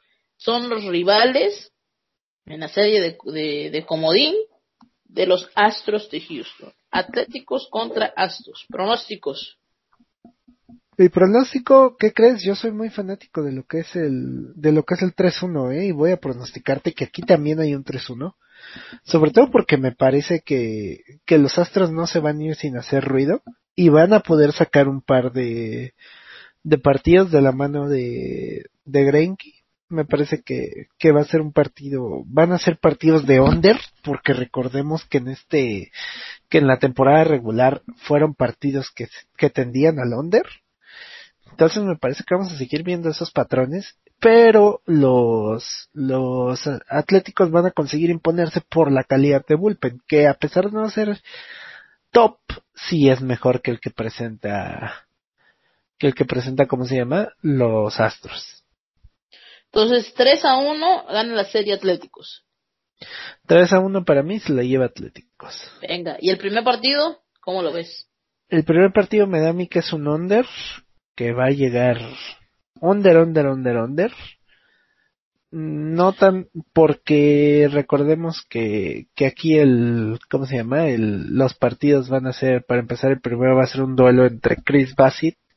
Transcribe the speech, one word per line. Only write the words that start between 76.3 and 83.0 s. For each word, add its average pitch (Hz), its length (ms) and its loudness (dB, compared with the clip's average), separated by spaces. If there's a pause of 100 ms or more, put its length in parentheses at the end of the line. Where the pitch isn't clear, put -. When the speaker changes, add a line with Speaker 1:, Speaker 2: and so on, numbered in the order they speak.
Speaker 2:
porque 147 1000 4
recordemos 147 760 -2
que, 104 680 -6
que 143 100 0
aquí 156 320 0
el, 117 640 2 (100)
¿cómo 135 160 -4
se 131 120 -8
llama? 135 300 -2
El, 107 480 -2
los 127 200 0
partidos 131 540 0
van 131 180 -2
a 123 60 -6
ser, 127 340 -2
para 123 120 0
empezar, 120 320 -4